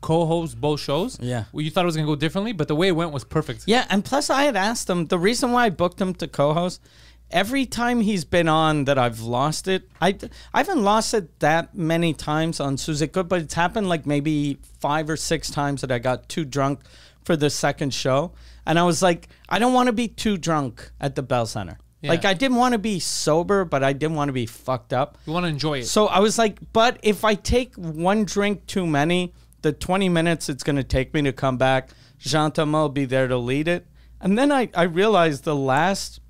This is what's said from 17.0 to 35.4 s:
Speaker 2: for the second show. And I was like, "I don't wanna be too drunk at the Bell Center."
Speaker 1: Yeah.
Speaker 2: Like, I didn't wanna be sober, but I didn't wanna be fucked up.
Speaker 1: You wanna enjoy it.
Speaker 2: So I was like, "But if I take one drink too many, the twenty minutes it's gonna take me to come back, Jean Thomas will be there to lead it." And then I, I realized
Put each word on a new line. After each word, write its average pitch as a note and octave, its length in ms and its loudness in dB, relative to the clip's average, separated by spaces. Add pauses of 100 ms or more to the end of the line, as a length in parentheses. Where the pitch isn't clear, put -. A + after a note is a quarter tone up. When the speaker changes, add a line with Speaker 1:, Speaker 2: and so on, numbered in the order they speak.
Speaker 2:
for E3+ 120 2
the D3 140 2
second C#3+ 440 -2
show. C#3+ 380 0 (340)
And D#3+ 120 2
I E3+ 60 4
was E3+ 180 2
like, F3 260 2 (200)
"I F#3 120 -2
don't B3 140 4
wanna B3 180 4
be A3+ 160 -2
too - 280 -2
drunk D3+ 540 -4 (100)
at C3+ 160 -4
the D3 60 -4
Bell A#2+ 240 0
Center." F#2+ 320 -10 (220)
Speaker 1:
Yeah. D3 100 -4
Speaker 2:
Like, - 140 0
I G3 80 4
didn't B3 260 0
wanna B3 200 4
be G3 220 -2
sober, F3 640 0
but D3 180 0
I C3+ 100 2
didn't D3 220 -2
wanna C#3+ 180 -2
be B2 140 -2
fucked - 480 -8
up. C3 320 -2
Speaker 1:
You D3+ 60 -8
wanna F3 160 -2
enjoy D3 320 -2
it. A#2+ 60 -8
Speaker 2:
So G#3+ 200 4
I F3+ 140 4
was G#3 180 2
like, A3+ 220 2 (120)
"But A#3 300 2
if G#3 220 0
I A3 100 4
take B3 400 -2
one F3 500 0
drink G3+ 440 -2
too F#3 180 -2
many, E3+ 480 2 (280)
the D3+ 100 2
twenty F#3 360 0
minutes E3 400 0
it's C#3 140 -6
gonna C#3+ 220 -2
take C3 280 -2
me D#3 100 0
to C#3 100 0
come C3+ 260 -2
back, C3 320 2 (280)
Jean D3+ 340 0
Thomas D3+ 260 0
will D3+ 100 2
be C#3 160 -2
there C3 240 0
to B2+ 80 0
lead C3 320 -2
it." F3 160 -2 (360)
And G3+ 180 2
then C#4+ 140 4
I, B3+ 220 2
I F3 100 4
realized F3 600 2